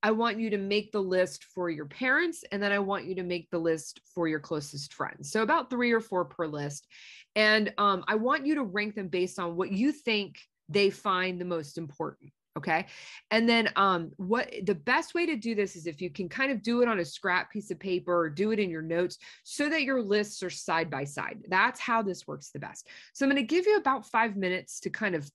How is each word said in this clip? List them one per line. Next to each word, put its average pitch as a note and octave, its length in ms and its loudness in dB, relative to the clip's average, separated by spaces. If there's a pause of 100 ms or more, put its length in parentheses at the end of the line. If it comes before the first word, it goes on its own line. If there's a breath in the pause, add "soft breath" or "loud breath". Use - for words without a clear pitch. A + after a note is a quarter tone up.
I G#3 80 2
want A3+ 300 2
you A3+ 100 -2
to G3+ 80 0
make G3+ 340 -2
the G#3 80 0
list F#3 440 2
for F3+ 260 -4
your D3+ 160 -6
parents. C#4 640 0
And G3+ 120 -2
then G3+ 80 2
I G3+ 80 2
want G3 260 -2
you F3+ 80 -4
to F#3 100 -4
make F3 280 -4
the F3 80 0
list D#3+ 420 -2 (140)
for E3+ 120 0
your D#3 120 0
closest D3 560 -8
friends. - 360 -8
So A3 120 2
about C#4 260 0
three A#3+ 220 2
or A3+ 80 4
four F#3 260 -2
per - 220 -6
list. C#3+ 400 -6 (480 loud breath)
And, G#3+ 420 4
um, G3 300 4
I G#3+ 80 2
want C4+ 320 0
you D4+ 80 2
to C#4+ 80 0
rank G#3 320 -4
them F#3+ 140 -6
based F3+ 280 0
on F3 180 -4
what F#3 160 0
you A3+ 200 2
think G#3 480 -2 (280)
they G3+ 220 4
find F#3 500 0
the F3+ 60 -4
most E3 320 -4
important. D3 540 -8 (240)
Okay. D#3+ 300 0 (460 loud breath)
And A3+ 180 6
then, A#3 260 4
um, F3+ 420 4
what G3+ 360 -2 (100)
the F#3 120 2
best B3 400 0
way F4 100 2
to D#4+ 100 0
do A3+ 200 -2
this G3+ 200 0
is E3 120 -10
if D3+ 120 -8
you F3+ 120 -6
can F3+ 180 -6
kind C4+ 220 0
of A3+ 100 -2
do A#3+ 220 2
it A#3+ 40 4
on A3 120 2
a E3+ 60 0
scrap F3+ 460 -2
piece G3+ 200 -8
of E3+ 80 -8
paper F3+ 360 0
or E3 140 2
do F#3 220 0
it G#3+ 80 2
in G3 100 2
your D#3+ 140 -6
notes E3+ 340 0 (260 loud breath)
so - 260 -2
that D#4 120 0
your C4 220 0
lists G#3 400 0
are F3+ 80 -4
side E3 400 0
by C#3 120 -4
side. - 440 -8
That's G3+ 320 2
how A3+ 240 0
this F3+ 240 -6
works D3 240 -12
the C#3+ 80 -10
best. - 280 -14 (260 loud breath)
So C#4 120 0
I'm C4+ 60 4
gonna C#4 100 2
give D#4+ 240 2
you G#4 120 6
about C4+ 280 0
five A3 320 0
minutes F#3 440 -4
to F3 100 -6
kind G3 240 -2
of D3 200 -4